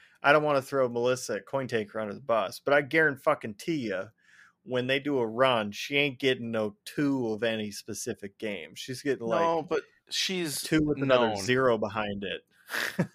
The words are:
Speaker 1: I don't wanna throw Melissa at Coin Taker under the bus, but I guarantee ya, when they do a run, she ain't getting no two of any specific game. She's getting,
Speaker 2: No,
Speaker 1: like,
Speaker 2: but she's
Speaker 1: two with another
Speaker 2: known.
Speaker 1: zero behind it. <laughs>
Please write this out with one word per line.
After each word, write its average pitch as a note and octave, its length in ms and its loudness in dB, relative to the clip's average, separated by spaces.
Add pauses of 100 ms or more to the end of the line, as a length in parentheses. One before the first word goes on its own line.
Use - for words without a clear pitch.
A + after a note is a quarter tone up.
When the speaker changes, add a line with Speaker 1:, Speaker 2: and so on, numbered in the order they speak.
(220)
Speaker 1:
I C#3+ 100 6
don't D3+ 120 6
wanna C#3+ 180 2
throw C3 260 0
Melissa A#2+ 480 0
at G2 100 -8
Coin C3+ 220 -6
Taker A2 320 -4
under G2+ 140 -6
the G#2+ 60 -14
bus, A2 400 -2
but C#3 140 2
I D3 80 6
guarantee C#3+ 1080 0
ya, G2 180 -4 (560)
when B2 240 -2
they C3+ 120 0
do C#3 180 -2
a A#2 80 2
run, A2+ 460 2
she - 240 -6
ain't C#3+ 240 2
getting B2 320 0
no G#2+ 240 0 (100)
two C#3 460 0
of G#2+ 120 -4
any A2 280 -2
specific - 680 -10
game. F#2+ 380 -8
She's - 260 -10
getting, B2 240 -2
Speaker 2:
No, E3 360 2
Speaker 1:
like, - 0 -
Speaker 2:
but D#3 220 -4 (260)
she's F3 520 -2
Speaker 1:
two D#3 220 2
with C#3 180 0
another B2 320 4
Speaker 2:
known. - 20 -2
Speaker 1:
zero A#2+ 420 2
behind G#2 460 -4
it. F2 180 -8 (260)
<laughs> - 460 -4